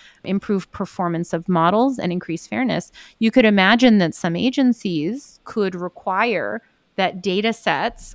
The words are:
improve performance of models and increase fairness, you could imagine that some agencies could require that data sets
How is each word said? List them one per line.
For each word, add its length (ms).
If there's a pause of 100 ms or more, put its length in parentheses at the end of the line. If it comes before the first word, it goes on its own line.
(260)
improve 460
performance 600
of 160
models 500
and 140
increase 360
fairness, 440 (280)
you 120
could 140
imagine 540
that 140
some 220
agencies 1080
could 280
require 880 (360)
that 240
data 320
sets 600